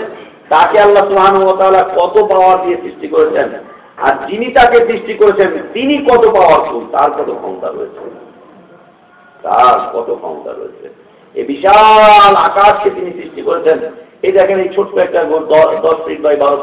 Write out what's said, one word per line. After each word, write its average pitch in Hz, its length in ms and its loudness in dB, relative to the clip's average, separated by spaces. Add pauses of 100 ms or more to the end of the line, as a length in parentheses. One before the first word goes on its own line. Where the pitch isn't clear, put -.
(500)
তাকে 175 300 2
আল্লাহ 202 280 4
সুবহানাহু 196 380 2
ওয়া 185 100 2
তাআলা 190 280 2 (120)
কত 202 340 2
পাওয়ার 185 360 2
দিয়ে 175 160 -2
সৃষ্টি - 260 -12
করেছেন, 156 420 -2 (480)
আর - 300 -4
যিনি 220 180 -6
তাকে 240 400 2
সৃষ্টি 220 280 -6
করেছেন 196 380 2 (220)
তিনি 269 240 -2
কত 233 300 2
পাওয়ারফুল, 156 640 0
তার 143 200 0
কত - 220 -6
ক্ষমতা - 380 -10
রয়েছে, - 380 -14 (1300)
তার - 380 0 (140)
কত - 220 -6
ক্ষমতা 76 380 -12
রয়েছে। - 360 -18 (440)
এই 135 100 -8
বিশাল 208 920 4
আকাশকে 196 540 2
তিনি 180 220 -6
সৃষ্টি 170 300 -16
করেছেন, 160 380 -2 (420)
এই 190 100 -2
দেখেন 190 280 2
এই 180 160 -4
ছোট্ট 196 220 -4
একটা 175 260 0
ঘর, 156 160 -2
দশ, 156 420 2
দশ 160 140 0 (100)
ফিট 151 200 -8
by 147 100 2
বারো 143 280 0